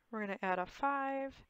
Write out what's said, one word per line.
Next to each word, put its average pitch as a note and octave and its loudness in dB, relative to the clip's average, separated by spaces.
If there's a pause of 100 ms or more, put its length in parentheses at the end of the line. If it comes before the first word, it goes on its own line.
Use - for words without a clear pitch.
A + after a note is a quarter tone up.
(100)
we're A3 -4
gonna G3 -2
add F#3 4
a F3+ 0
five. C4+ 0 (160)